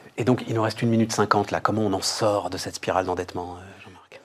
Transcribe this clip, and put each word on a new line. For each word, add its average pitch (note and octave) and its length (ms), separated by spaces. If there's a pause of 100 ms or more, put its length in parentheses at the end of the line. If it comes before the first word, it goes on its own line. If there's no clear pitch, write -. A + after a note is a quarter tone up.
(180)
Et A#2+ 80
donc, B2 220
il A#2+ 80
nous A2+ 80
reste A2 180
une A#2 80
minute A2+ 240
cinquante, G2+ 380
là. E2 100
Comment G#2+ 220
on G2 100
en F#2+ 80
sort G#2 480
de F2+ 80
cette - 180
spirale F#2 300
d'endettement, F2+ 520
euh, F#2+ 280
Jean-Marc ? - 400